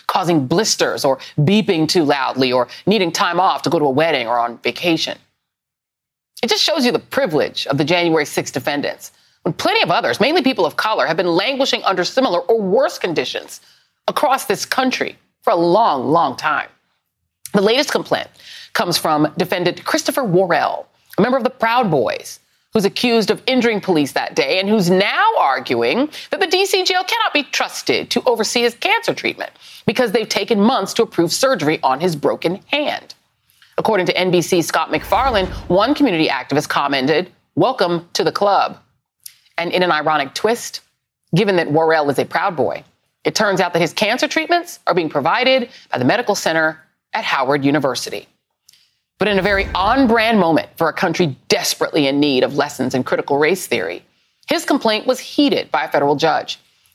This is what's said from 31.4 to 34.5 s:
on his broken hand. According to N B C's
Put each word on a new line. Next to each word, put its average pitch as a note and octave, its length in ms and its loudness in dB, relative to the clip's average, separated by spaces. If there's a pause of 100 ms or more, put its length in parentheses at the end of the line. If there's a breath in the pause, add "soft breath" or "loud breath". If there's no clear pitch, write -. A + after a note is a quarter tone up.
on C3 180 0
his E3+ 160 0
broken C#3+ 420 -2 (100)
hand. - 480 -4 (640 soft breath)
According G3+ 280 2
to F3 100 0
N F#3 120 0
B F3 120 4
C's E3 260 0